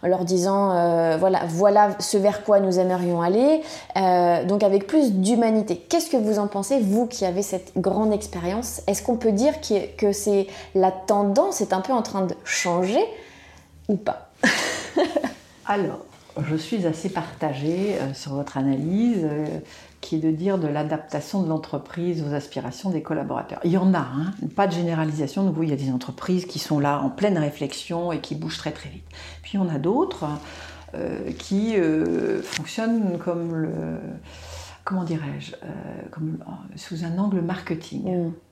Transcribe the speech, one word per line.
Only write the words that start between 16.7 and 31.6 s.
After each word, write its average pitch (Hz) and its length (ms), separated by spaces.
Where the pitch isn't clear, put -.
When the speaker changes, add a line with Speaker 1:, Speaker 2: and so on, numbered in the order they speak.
Speaker 2:
assez 160 220
partagée, 165 920
euh, 135 140
sur 143 180
votre 139 240
analyse, 165 680
euh, 151 220
qui - 160
est - 20
de 156 100
dire 180 300
de 160 80
l'adaptation 151 760
de 165 80
l'entreprise 160 760
aux 147 120
aspirations 143 560
des 156 100
collaborateurs. 139 640
Il 170 80
y 185 60
en 190 180
a, 170 60
hein, 139 320
pas 202 120
de 185 60
généralisation. 160 680
Donc, 180 200
il 160 60
y 147 40
a - 20
des 135 160
entreprises 180 540
qui 165 140
sont 151 180
là 143 240
en 139 80
pleine 196 300
réflexion 156 720
et 156 80
qui - 160
bougent 160 240
très, 151 120
très - 180
vite. - 160
Puis, - 140
il - 20
y 196 60
en 175 100
a 143 60
d'autres, 214 460
euh, - 460
qui, 220 380